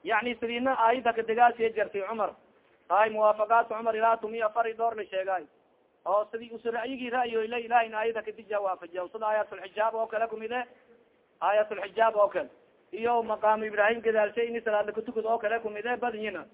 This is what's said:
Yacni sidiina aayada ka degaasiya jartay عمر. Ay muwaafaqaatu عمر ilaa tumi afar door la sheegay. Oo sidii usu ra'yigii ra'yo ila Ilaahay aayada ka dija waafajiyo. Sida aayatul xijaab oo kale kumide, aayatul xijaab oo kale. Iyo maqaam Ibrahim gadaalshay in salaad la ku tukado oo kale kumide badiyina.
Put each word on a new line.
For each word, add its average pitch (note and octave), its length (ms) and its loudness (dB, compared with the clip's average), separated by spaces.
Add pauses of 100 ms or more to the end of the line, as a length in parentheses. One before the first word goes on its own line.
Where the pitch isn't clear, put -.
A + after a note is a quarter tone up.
Yacni A3+ 320 0
sidiina A#3+ 420 -2
aayada A#3 340 4
ka A3 100 -2
degaasiya A3+ 520 4
jartay G3+ 280 -2
عمر. G3+ 280 -4 (580)
Ay G#3 220 4
muwaafaqaatu G#3+ 640 4
عمر A3+ 200 -2
ilaa A3+ 220 4
tumi A3+ 260 -6
afar A3+ 240 0 (100)
door A3+ 180 0
la G#3 100 -8
sheegay. F#3+ 400 -4 (640)
Oo G#3 260 2
sidii A#3 220 -8
usu A#3 160 -4
ra'yigii A#3+ 400 -6
ra'yo A#3 340 0
ila A#3 140 -4
Ilaahay A3+ 360 2
aayada A3 280 -2
ka G#3+ 100 -10
dija G#3 280 -6
waafajiyo. F3+ 480 -6
Sida A3 180 -8
aayatul G#3 340 -2
xijaab G#3 340 -2
oo A3 120 -2
kale A3 200 -2
kumide, A3+ 380 -6 (800)
aayatul G#3 400 2
xijaab G#3+ 340 2
oo G3+ 120 6
kale. D3+ 200 -4 (440)
Iyo A#3 300 0
maqaam G#3+ 420 2
Ibrahim G#3+ 360 2
gadaalshay A3 460 2
in A#3 180 -4
salaad G#3 220 2
la G#3 60 -6
ku A3 100 -6
tukado A3 260 -4
oo A#3 100 0
kale G#3+ 220 -2
kumide A3 360 -4
badiyina. G#3+ 580 -6